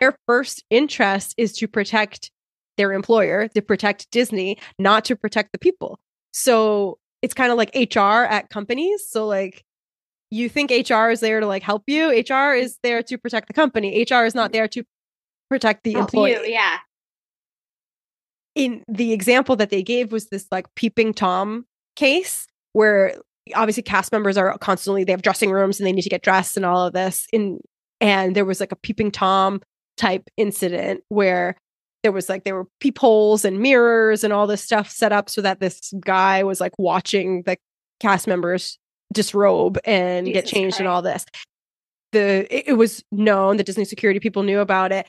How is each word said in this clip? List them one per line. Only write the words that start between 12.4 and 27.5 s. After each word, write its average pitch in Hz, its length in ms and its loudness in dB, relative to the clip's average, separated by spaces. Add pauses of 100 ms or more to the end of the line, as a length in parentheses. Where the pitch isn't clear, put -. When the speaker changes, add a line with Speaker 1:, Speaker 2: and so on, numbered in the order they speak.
Speaker 1:
is 247 260 -4
there 240 220 -2
to 254 140 -10
protect 233 280 -6
the - 80 -18
company. 220 400 0
H 233 160 0
R 240 160 4
is 220 80 -4
not 220 180 -2
there 220 160 0
to 233 140 -10 (680)
protect 226 340 0
the 220 80 -2
Speaker 2:
Help 202 220 -2
you, - 100 4
Speaker 1:
employee. 226 280 0
Speaker 2:
yeah. 190 260 0 (1800)
Speaker 1:
In 254 320 -2
the 226 260 -2
example 247 440 2
that 202 140 0
they 196 120 -2
gave 226 300 -2
was 220 160 -6
this, 196 220 -10
like, 185 240 -6
Peeping 220 400 0
Tom 202 500 -2 (320)
case 302 500 0 (280)
where 208 400 4 (400)
obviously 214 280 -2
cast 190 300 0
members 202 240 0
are 190 220 2
constantly, 196 460 -2
they 185 80 0
have 185 100 -2
dressing 202 280 0
rooms 196 300 0
and 202 60 0
they 185 60 2
need 190 100 0
to - 80 -6
get 180 120 -4
dressed 190 340 2
and 196 100 0
all 180 200 2
of 175 60 -4
this. 185 400 -4
In, 202 280 -2 (400)